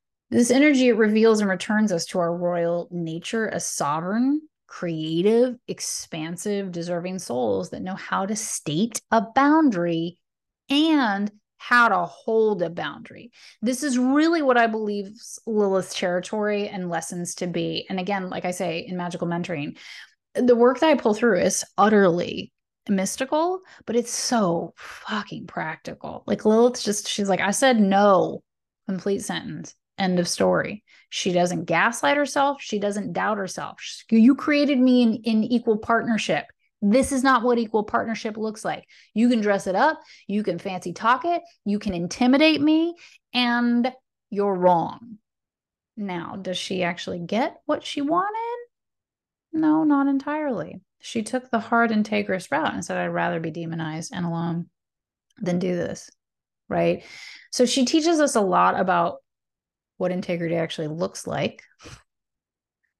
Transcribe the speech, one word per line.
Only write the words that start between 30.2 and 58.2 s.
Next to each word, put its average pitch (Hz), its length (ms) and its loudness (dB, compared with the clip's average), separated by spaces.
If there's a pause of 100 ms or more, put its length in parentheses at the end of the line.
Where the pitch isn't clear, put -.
story." 185 560 0 (260)
She - 220 -4
doesn't 175 340 0
gaslight 233 520 2
herself. 277 440 0
She - 180 -6
doesn't 202 340 -4
doubt 196 240 -2
herself. 180 420 -10
She's, - 320 -14
"You 226 240 8
created 285 440 2
me 254 220 6
in, 226 220 4
in 220 200 2
equal 226 340 0
partnership. 214 680 0 (360)
This 220 300 4
is 262 120 0
not 262 180 4
what 240 160 2
equal 220 260 0
partnership 220 540 -4
looks 214 260 -8
like. 156 220 -6 (300)
You 233 140 4
can 240 120 2
dress 202 240 0
it 185 100 -2
up. 294 240 2 (280)
You 208 160 -2
can 170 160 -2
fancy 185 340 -8
talk 240 320 0
it. 339 160 0 (240)
You 208 140 -2
can 208 140 -6
intimidate 262 680 2
me, 320 340 2 (380)
and 240 580 0 (380)
you're 202 240 0
wrong." 175 640 0 (760)
Now, 185 400 -8
does 185 220 -6
she 185 260 -4
actually 180 360 -6
get 226 460 -4
what 302 180 -4
she - 180 -8
wanted? 415 560 -2 (920)
No, 311 320 2
not 277 240 4
entirely. 277 720 -4 (180)
She - 240 -6
took 247 260 -6
the 233 100 0
hard, 233 320 2
integrous 208 600 -2
route 302 220 0
and 190 100 -6
said, 185 140 -4
"I'd 175 100 -2
rather 170 320 -2
be 165 100 -6
demonized 160 640 -8
and 180 120 -4
alone 170 440 -4 (680)
than 175 200 -2
do 180 180 -2
this," - 360 -8 (560)
right? 170 360 0 (480)
So 247 140 4
she 247 200 2
teaches 320 340 2
us 285 160 2